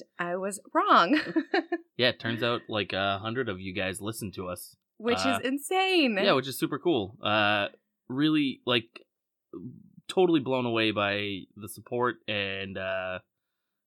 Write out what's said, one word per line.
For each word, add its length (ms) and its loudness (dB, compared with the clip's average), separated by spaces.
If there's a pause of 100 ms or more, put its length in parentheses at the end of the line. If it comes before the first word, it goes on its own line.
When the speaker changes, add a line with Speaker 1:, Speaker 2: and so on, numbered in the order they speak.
(180)
Speaker 1:
I 180 -4
was 240 -6 (140)
wrong. 520 4
<laughs> 40 -6 (680)
Speaker 2:
Yeah, 140 4
it 100 -4
turns 240 -2
out, 240 0
like, 240 -2
a 260 0
hundred 300 -4
of 120 -6
you 140 -8
guys 260 -4
listen 320 -6
to 140 -8
us. 300 -10 (220)
Speaker 1:
Which 280 -2
Speaker 2:
Uh, 160 2
Speaker 1:
is 60 -4
insane. 680 2
Speaker 2:
yeah, 180 4
which 120 2
is 100 -8
super 220 -2
cool. 420 0
Uh, 480 2 (400)
really, 580 0
like, 380 -2 (1040)
totally 320 4
blown 260 0
away 280 2
by 480 0 (160)
the 120 -14
support 500 -2 (100)
and, 500 -4
uh, 400 -4 (680)